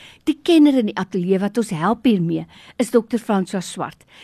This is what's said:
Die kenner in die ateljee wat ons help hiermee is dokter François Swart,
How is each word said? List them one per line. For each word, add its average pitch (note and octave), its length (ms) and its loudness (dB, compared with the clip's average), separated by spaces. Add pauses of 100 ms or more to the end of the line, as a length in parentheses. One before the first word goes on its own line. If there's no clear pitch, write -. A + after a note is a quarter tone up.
(240)
Die D4 180 -2
kenner D4 360 6
in A3 80 2
die - 100 -6
ateljee F#3+ 420 -2
wat G3+ 200 -4
ons A3 120 -4
help E3+ 340 -2
hiermee E3+ 420 0 (320)
is - 120 -4
dokter A#3 280 0
François G3 460 -4
Swart, - 400 -12 (200)